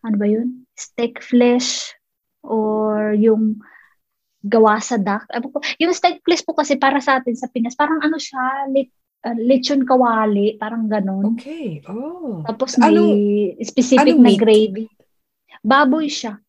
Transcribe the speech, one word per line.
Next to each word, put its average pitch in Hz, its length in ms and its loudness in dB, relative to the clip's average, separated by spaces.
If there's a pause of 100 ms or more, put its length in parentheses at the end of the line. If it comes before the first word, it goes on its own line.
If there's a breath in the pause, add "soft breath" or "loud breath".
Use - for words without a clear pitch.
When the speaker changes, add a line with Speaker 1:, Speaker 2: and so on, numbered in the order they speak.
Speaker 1:
ano 220 140 -2
ba 202 120 0
yun? 240 460 -2
Steak - 440 -8
flesh 240 760 0 (480)
or 214 720 -2
yung 220 400 2 (880 loud breath)
gawa 214 340 4
sa 220 220 -4
duck. 202 260 -4
Ewan 247 220 -8
ko, - 100 -10 (220 loud breath)
yung 339 160 0
steak - 240 -2
flesh 339 240 0
po - 80 -6
kasi 294 240 -2
para 269 240 0
sa 269 160 0
atin 254 160 -4
sa 247 160 -8
Pinas, 247 240 -6
parang 302 320 -2
ano 311 160 -2
siya, 269 480 -6
le-, 269 240 -2 (320)
ah, 240 80 -6
lechon 254 500 0
kawali, 220 760 0
parang 226 260 -6
ganun. 202 460 -2
Speaker 2:
Okay, 247 560 -8
oh. 247 560 -10
Speaker 1:
Tapos 226 320 -6
Speaker 2:
Anong, 220 160 4 (160)
Speaker 1:
may 208 560 0
specific 262 480 2
Speaker 2:
anong 311 80 4
Speaker 1:
na 233 80 8
Speaker 2:
meat? 196 160 4
Speaker 1:
gravy. 214 400 4 (760 soft breath)
Baboy 285 520 2
siya. 214 240 -10 (120)